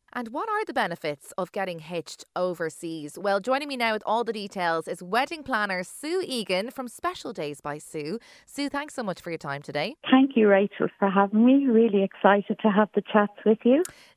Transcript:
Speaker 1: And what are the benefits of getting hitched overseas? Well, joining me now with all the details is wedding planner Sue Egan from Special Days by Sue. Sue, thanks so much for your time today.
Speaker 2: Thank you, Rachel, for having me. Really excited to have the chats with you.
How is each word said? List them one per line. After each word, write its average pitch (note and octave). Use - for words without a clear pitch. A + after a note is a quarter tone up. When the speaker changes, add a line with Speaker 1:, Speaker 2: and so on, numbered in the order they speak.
Speaker 1:
And A#3+
what D#4+
are G#4+
the -
benefits E3+
of F#3
getting F#3
hitched D#3+
overseas? E3
Well, G3
joining C4
me C#4
now A#3
with G#3+
all A3
the A3+
details F#3
is F3
wedding B3+
planner G#3
Sue E4
Egan G#3+
from C4
Special E4+
Days D3+
by D3
Sue. D#3+
Sue, C#4+
thanks C#4+
so C4
much F#3+
for E3+
your D#3+
time C#3+
today. D#3+
Speaker 2:
Thank C4+
you, A3
Rachel, G3+
for G3
having G3+
me. C#4
Really A3
excited G3
to A3
have G#3
the G3+
chats G#3
with G#3+
you. C4